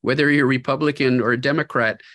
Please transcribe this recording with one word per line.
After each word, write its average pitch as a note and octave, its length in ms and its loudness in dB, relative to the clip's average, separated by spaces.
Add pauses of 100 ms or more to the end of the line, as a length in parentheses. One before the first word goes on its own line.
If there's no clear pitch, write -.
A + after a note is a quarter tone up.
whether C#3+ 280 0
you're C#3+ 160 2
Republican C3+ 720 0
or A#2 120 0
a B2+ 80 -2
Democrat, C3+ 600 -2 (140)